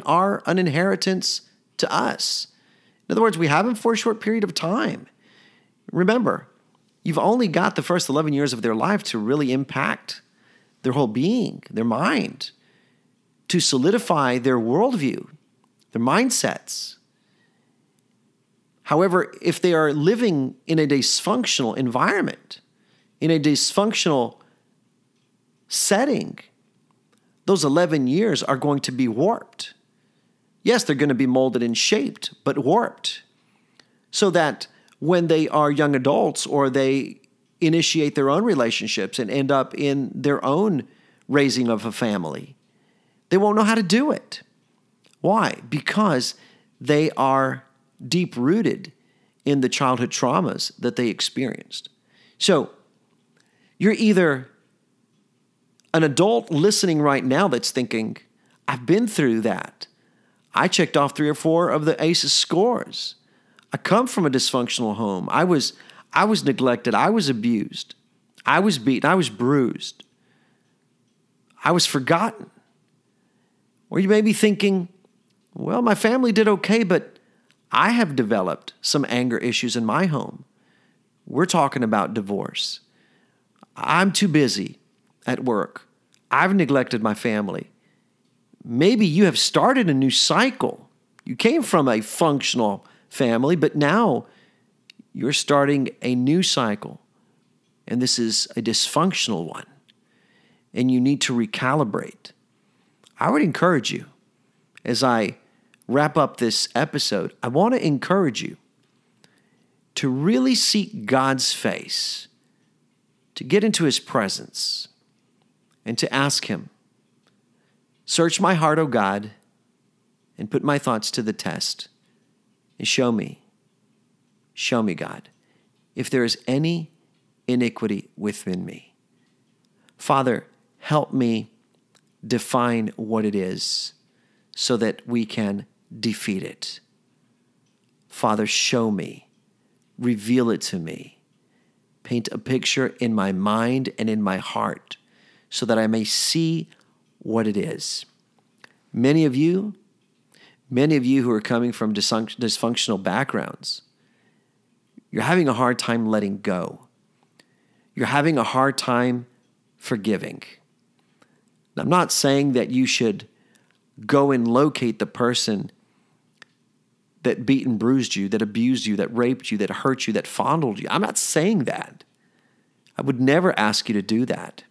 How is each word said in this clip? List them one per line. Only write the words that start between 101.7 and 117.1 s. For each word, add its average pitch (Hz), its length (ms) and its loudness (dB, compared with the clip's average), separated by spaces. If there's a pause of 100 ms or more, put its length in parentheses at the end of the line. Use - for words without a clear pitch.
I 143 120 0
would 294 100 2
encourage 165 500 2
you, - 140 -8 (800)
as 120 180 -2
I 117 320 2 (520)
wrap 147 300 0
up 139 200 0
this - 360 -2
episode, 117 600 -2 (100)
I 127 40 -4
want 175 260 2
to 247 120 -2
encourage 156 560 0
you - 160 -12 (1400)
to 139 140 -2
really 220 460 2
seek - 500 -2
God's 131 480 0
face, - 720 -6 (1080)
to - 80 -12
get 175 200 2
into 208 200 2
his 135 160 2
presence, - 880 -4 (960)
and 110 120 -6
to - 160 -2
ask 139 320 0
him, - 240 -8 (1400)